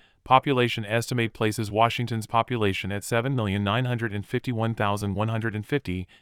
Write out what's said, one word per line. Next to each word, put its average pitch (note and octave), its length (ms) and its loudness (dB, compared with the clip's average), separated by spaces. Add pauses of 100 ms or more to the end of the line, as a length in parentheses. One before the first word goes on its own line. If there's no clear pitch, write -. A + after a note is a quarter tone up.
(240)
population B2+ 640 4
estimate A#2 480 -2
places A2 380 -2
Washington's A2+ 560 0
population A2 640 0
at G2+ 120 -6
seven B2 320 0
million G2+ 280 0
nine A2 220 2
hundred A#2 280 -2
and G#2 120 -6
fifty-one A2+ 500 -2
thousand G2+ 400 0
one G#2+ 140 -2
hundred A2+ 260 -2
and G#2+ 100 -6
fifty, F#2 420 -4 (140)